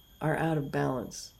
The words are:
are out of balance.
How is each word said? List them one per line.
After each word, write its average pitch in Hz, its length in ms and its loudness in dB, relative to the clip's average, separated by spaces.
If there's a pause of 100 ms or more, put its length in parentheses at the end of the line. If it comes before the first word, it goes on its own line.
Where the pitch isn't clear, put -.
(180)
are 151 160 2
out 160 220 2
of 143 160 -2
balance. 139 680 -2